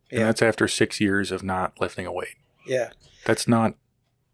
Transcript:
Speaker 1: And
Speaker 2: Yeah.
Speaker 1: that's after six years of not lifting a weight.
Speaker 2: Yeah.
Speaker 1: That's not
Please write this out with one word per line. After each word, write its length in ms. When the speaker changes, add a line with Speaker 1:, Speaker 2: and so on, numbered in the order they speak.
Speaker 1:
And 80
Speaker 2:
Yeah. 60
Speaker 1:
that's 160
after 260
six 320
years 320
of 100
not 380
lifting 260
a 60
weight. 240
Speaker 2:
Yeah. 260
Speaker 1:
That's 240
not 260